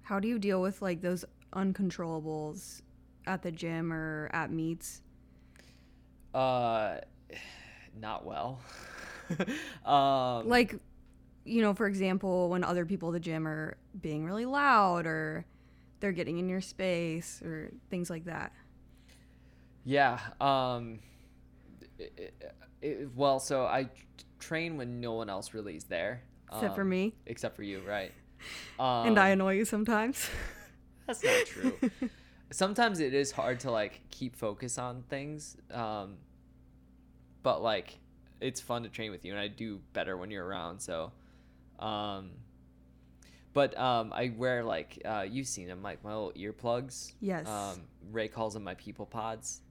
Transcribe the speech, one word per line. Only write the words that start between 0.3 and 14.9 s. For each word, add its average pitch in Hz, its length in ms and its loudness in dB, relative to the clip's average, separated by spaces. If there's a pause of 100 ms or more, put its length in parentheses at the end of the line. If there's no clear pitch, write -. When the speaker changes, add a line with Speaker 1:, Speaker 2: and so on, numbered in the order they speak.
Speaker 1:
deal 196 240 4
with, 190 200 0
like, 180 200 0
those 180 220 0 (280)
uncontrollables 165 1300 -2 (440)
at 185 160 -2
the 175 100 -2
gym 165 400 -2
or 156 400 -4
at 160 180 -2
meets? 160 520 -4 (1300)
Speaker 2:
Uh, 117 640 2 (320)
<sighs> - 640 -18
not 107 300 -6
well. 107 360 -4 (680)
<laughs> 156 100 -2 (460)
Um, 135 640 4
Speaker 1:
Like, 233 260 6 (680)
you 226 160 2
know, 208 140 6
for 208 120 0
example, 190 640 2
when 180 160 2
other 175 220 2
people 170 240 -2
at - 20 -2
the 170 80 0
gym 160 260 -2
are 156 300 -4 (240)
being 156 240 -2
really 208 220 -2
loud, 220 600 6